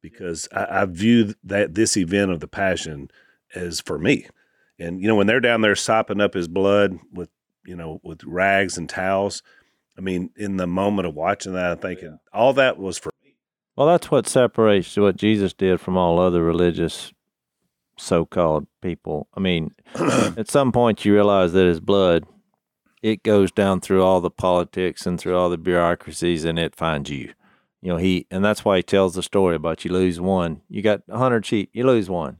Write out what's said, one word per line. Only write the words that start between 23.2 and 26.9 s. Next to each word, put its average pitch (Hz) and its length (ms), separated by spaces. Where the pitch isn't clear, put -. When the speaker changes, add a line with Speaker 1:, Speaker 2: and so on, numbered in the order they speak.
Speaker 3:
goes 101 260
down 98 300
through 95 240
all 92 160
the 87 100
politics 90 760
and 90 140
through 90 180
all 90 140
the 87 80
bureaucracies, 87 840
and 82 160
it 82 160
finds 76 340